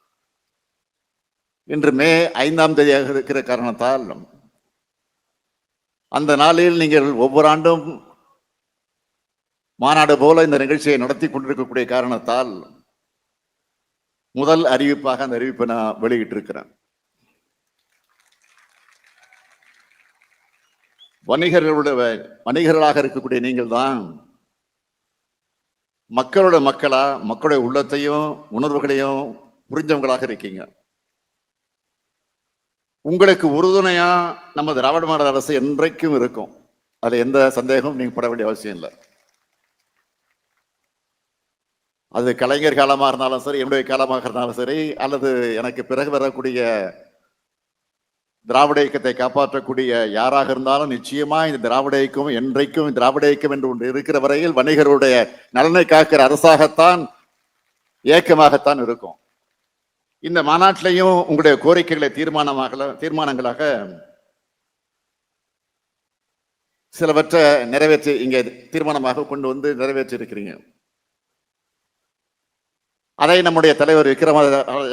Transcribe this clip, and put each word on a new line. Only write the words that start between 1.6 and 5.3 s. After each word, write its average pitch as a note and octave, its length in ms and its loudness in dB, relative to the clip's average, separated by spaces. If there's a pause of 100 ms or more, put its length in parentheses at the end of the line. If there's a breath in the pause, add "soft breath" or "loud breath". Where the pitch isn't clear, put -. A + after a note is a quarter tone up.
இன்று D3 280 0
மே D#3+ 380 2
ஐந்தாம் D#3 440 0
தேதியாக C#3+ 360 2
இருக்கிற C3+ 320 -4
காரணத்தால், A#2+ 880 -6 (1800)